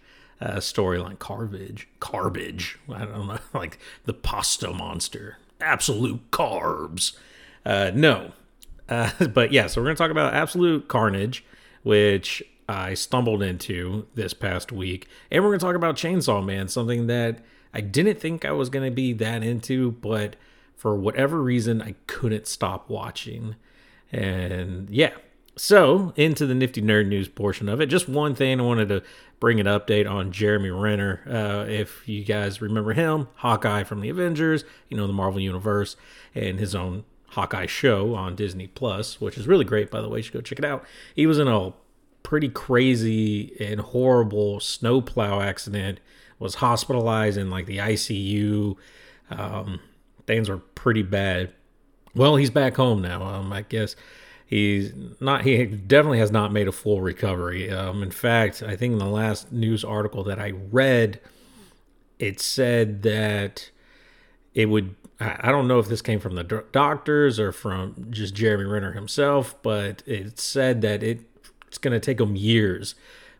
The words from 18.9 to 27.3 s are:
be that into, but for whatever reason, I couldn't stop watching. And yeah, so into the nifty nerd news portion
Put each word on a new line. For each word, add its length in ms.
be 240
that 280
into, 500
but 440
for 180
whatever 480
reason, 400
I 120
couldn't 400
stop 420
watching. 640
And 800
yeah, 240
so 600
into 300
the 80
nifty 260
nerd 260
news 220
portion 400